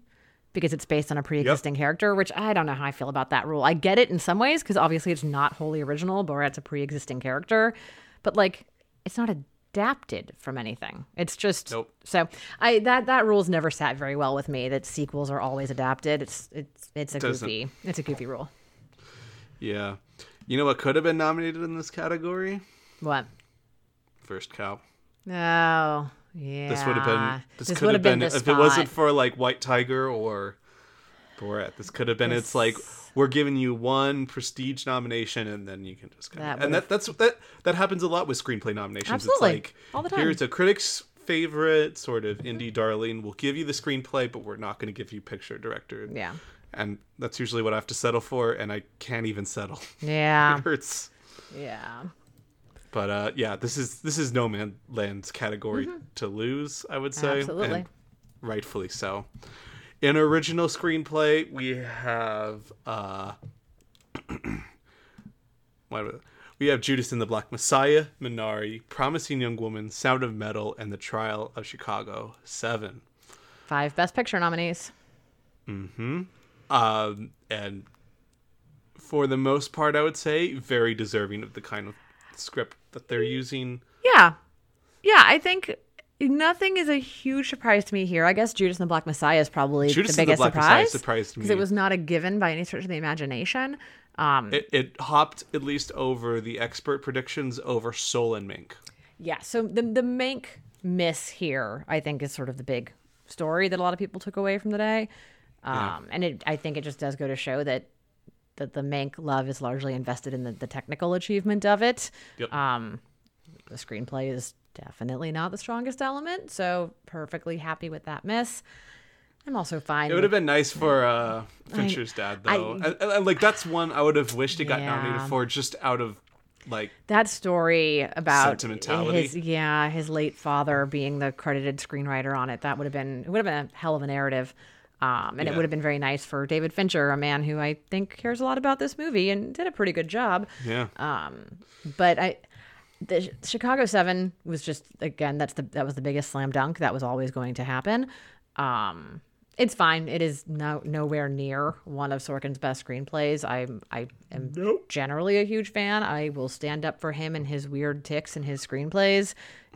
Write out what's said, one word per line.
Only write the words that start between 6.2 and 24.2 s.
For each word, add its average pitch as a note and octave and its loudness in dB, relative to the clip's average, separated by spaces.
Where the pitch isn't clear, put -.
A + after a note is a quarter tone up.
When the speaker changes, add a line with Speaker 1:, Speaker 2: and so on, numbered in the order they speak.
Speaker 1:
Borat's C#3+ -2
a C#3 -14
pre-existing C#3+ -6
character, G3+ 2
but, G3 2
like, F#3+ 2
it's - -8
not A#3 0
adapted G3+ -4
from C3 -8
anything. A2 -10
It's E3+ -4
just - -2
Speaker 2:
Nope. A2+ -6
Speaker 1:
so E3+ 2
I, A#3 6
that, B3 2
that B3+ 4
rule's G3+ 4
never D#3+ 2
sat C#3 -2
very C#3 -4
well C#3 0
with C#3 -4
me, B2+ -4
that C3+ -2
sequels C#3+ -4
are C#3 -2
always C3+ -4
adapted. C3+ 0
It's, - -12
it's, - -14
it's D3 -6
a C#3+ -4
Speaker 2:
Doesn't. B2 -2
Speaker 1:
goofy, A2 -6
it's F#3+ -6
a D#3 -6
goofy C3 -6
rule. C3 -10
Speaker 2:
Yeah. G2+ -6
You B2+ -2
know C#3+ 2
what C#3 4
could C3+ 0
have D#3 4
been D#3+ 2
nominated D#3+ 0
in E3 -6
this D#3+ -10
category? F3 -4
Speaker 1:
What? C#3 -2